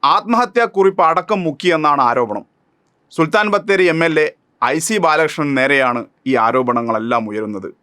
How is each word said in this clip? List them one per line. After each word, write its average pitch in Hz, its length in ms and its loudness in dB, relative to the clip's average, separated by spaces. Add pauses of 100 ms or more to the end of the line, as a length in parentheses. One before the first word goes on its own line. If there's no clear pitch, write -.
(140)
ആത്മഹത്യാക്കുറിപ്പ് 214 960 0
അടക്കം 180 360 -2
മുക്കിയെന്നാണ് 156 640 0
ആരോപണം. 117 360 -2 (720)
സുൽത്താൻ 208 380 2
ബത്തേരി 196 400 2
എം 160 140 0
എൽ 160 160 0
എ 147 40 0 (460)
ഐ - 20 -2 (100)
സി 220 100 -2 (100)
ബാലകൃഷ്ണൻ 151 440 0 (100)
നേരെയാണ് 131 420 2 (280)
ഈ 131 40 0 (120)
ആരോപണങ്ങളെല്ലാം 117 840 -2
ഉയരുന്നത്. 104 400 -8 (140)